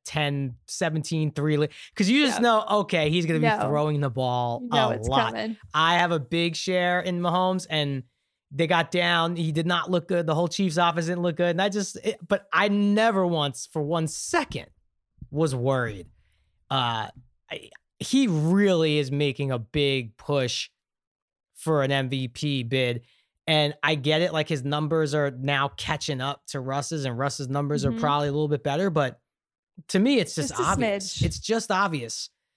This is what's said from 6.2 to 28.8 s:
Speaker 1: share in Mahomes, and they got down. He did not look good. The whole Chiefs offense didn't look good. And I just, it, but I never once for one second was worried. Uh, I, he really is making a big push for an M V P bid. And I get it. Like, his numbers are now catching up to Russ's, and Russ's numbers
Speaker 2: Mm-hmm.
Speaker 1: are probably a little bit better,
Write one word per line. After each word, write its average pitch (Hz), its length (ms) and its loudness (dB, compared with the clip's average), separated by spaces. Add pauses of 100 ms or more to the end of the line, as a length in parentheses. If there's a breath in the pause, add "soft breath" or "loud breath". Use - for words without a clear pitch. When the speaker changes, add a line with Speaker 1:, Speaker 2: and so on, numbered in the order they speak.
Speaker 1:
share 180 420 0
in 180 220 -2
Mahomes, 180 480 0
and 143 340 -2 (480)
they 151 160 0
got 165 240 2
down. 175 460 0
He 165 160 0
did 160 140 0
not 175 220 -2
look 175 200 0
good. 175 160 0
The 156 100 2
whole 175 140 2
Chiefs 175 280 0
offense 170 280 2
didn't 175 160 -2
look 175 160 0
good. 175 140 4
And 170 100 0
I 202 80 2
just, 196 280 -4
it, 208 200 -4 (100)
but 196 240 0
I 196 160 2
never 202 580 2
once 151 400 0
for - 160 -6
one 160 260 0
second - 600 -4 (640)
was 147 240 0
worried. 120 520 -2 (600)
Uh, 117 400 -2 (400)
I, - 200 -14 (300)
he 262 280 2
really 165 720 4
is 135 120 -2
making 143 400 0
a 123 80 -2
big 135 580 -2
push 135 520 -2 (880)
for 156 280 0
an 135 80 0
M 135 160 0
V 131 220 -4
P 139 340 -4
bid. 123 380 0 (460 soft breath)
And 151 340 2
I 156 140 2
get 151 260 0
it. 175 100 0
Like, 156 160 -2
his 143 160 -4
numbers 151 520 0
are 143 160 0
now 139 380 -2
catching 147 520 -4
up 139 260 -6
to 143 120 -8
Russ's, 139 460 -4
and 120 120 -4
Russ's 135 320 -4
numbers 143 340 -2
Speaker 2:
Mm-hmm. 139 140 0
Speaker 1:
are - 20 -6
probably 147 280 0
a 139 40 -2
little 151 180 0
bit 147 140 -2
better, 165 260 -2